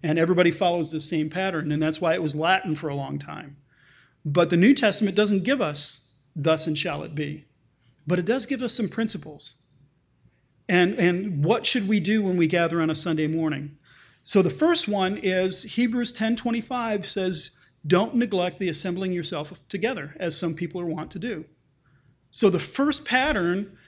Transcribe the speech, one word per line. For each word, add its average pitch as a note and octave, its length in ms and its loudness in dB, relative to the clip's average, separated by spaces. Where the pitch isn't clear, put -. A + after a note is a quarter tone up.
And D#3+ 160 2
everybody E3+ 320 4
follows E3+ 400 0
the D#3+ 80 -4
same D#3 300 -2
pattern, F3 420 -4
and D3+ 100 0
that's D#3 200 -2
why E3 120 2
it F#3 80 -2
was D3+ 140 -2
Latin E3 400 0
for D3 140 -6
a C#3 60 -4
long C#3 220 -6
time. D3 380 -12
But E3+ 280 2
the E3+ 60 4
New A3 180 8
Testament G3 400 2
doesn't G3+ 280 2
give B3+ 180 0
us, - 520 -4
"Thus D#3 320 0
and D3+ 100 0
shall D3+ 240 -4
it D#3+ 140 -10
be." D3+ 300 -6
But F3 140 0
it E3+ 60 -2
does A#3+ 200 0
give C4 160 -4
us A#3+ 100 -2
some G#3+ 160 -2
principles. D#3 680 -6
And, F3+ 300 6
and F3+ 440 2
what G#3+ 220 2
should G3+ 220 0
we G#3 120 2
do G#3 220 2
when F#3 160 0
we E3+ 80 4
gather E3+ 360 2
on D#3+ 100 0
a D3+ 40 -2
Sunday D#3 300 -2
morning? D3+ 520 -4
So F#3+ 220 4
the E3+ 80 0
first E4 360 2
one G3 300 0
is F#3 460 0
Hebrews A#3+ 480 -2
ten A3 240 -2
twenty-five A3+ 760 -4
says, F#3 480 -4
"Don't F#3 280 4
neglect F#3+ 460 0
the F#3 100 -2
assembling F#3 420 -4
yourself D#3+ 480 -6
together, F#3+ 500 -4
as E3+ 180 -4
some E3 160 -2
people E3+ 280 -8
are F3 40 -6
wont D#3 260 -6
to F#3+ 80 -12
do." F#3+ 260 -8
So G3 220 4
the E3+ 80 2
first C#4 460 0
pattern G#3+ 720 0